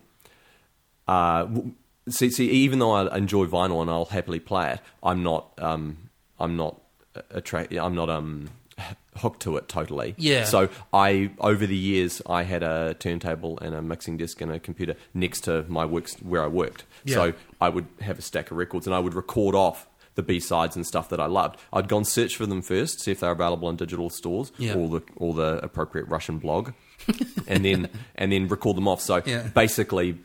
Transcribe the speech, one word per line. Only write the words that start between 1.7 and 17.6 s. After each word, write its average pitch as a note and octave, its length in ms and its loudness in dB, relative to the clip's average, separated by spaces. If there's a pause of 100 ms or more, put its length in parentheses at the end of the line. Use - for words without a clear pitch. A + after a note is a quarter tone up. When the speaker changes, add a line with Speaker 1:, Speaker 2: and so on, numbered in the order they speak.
Speaker 1:
see, B2 200 4
see, B2 200 2
even C3 300 6
though A2+ 120 6
I G2 260 2
enjoy G2 280 4
vinyl F2 360 2
and E2 80 0
I'll E2+ 160 0
happily F2 340 -4
play E2 340 0
it, - 60 -6 (240)
I'm F2+ 200 2
not, E2 340 0
um, D#2 400 -4 (420)
I'm E2+ 180 -2
not D#2+ 220 -4 (360)
a-, - 220 -14
attra-, F2 300 -4 (120)
I'm F2 160 -2
not, E2 140 0
um, D2+ 400 -6 (300)
h-, - 160 -12 (220)
hooked - 260 -4
to D#2 140 -2
it - 100 -8
totally. D2+ 500 -4
Speaker 2:
Yeah. C#3 280 2
Speaker 1:
So G2 240 6 (240)
I, G2 460 6
over G#2 260 4
the G2 100 0
years, F#2 520 0
I F2 160 0
had F2 200 -2
a D#2+ 320 0
turntable E2 640 -4
and D#2+ 160 -6
a D#2 60 -6
mixing E2 360 -6
desk E2 240 -8
and E2 100 -4
a D#2 80 -6
computer E2 360 -6 (180)
next - 280 0
to D#2+ 260 0
my D#2+ 180 0
works-, E2 360 -4
where F2 220 0
I D2 40 0
worked. E2 380 -2 (180)
Speaker 2:
Yeah. C3+ 120 -2
Speaker 1:
So E2+ 180 4 (260)
I F2+ 100 4